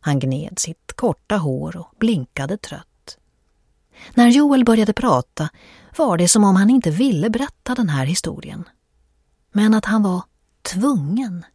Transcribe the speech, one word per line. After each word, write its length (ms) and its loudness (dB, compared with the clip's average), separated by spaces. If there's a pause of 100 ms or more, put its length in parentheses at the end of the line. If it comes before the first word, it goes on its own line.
Han 180 -2
gned 400 -6
sitt 340 -10
korta 440 -4
hår 400 -4
och 220 -18
blinkade 580 -4
trött. 640 -20 (960)
När 140 6
Joel 360 4
började 280 2
prata 560 -2 (480)
var 200 0
det 120 2
som 160 4
om 120 4
han 140 4
inte 200 2
ville 400 0
berätta 440 -6
den 140 -2
här 180 -2
historien. 640 -8 (840)
Men 220 4
att 100 0
han 180 0
var 200 -2 (400)
tvungen. 840 -4 (100)